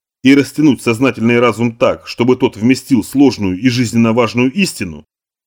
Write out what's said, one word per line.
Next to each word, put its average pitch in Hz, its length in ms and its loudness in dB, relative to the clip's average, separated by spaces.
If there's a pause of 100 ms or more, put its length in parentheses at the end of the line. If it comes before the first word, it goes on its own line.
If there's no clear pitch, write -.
(240)
и 131 100 6
растянуть 139 480 2
сознательный 120 580 0
разум 117 360 0
так, 110 320 -4
чтобы 127 280 0
тот 123 220 -2
вместил 123 460 0
сложную 104 560 0
и 127 100 0
жизненно 117 440 0
важную 120 380 0
истину, 95 540 -6 (420)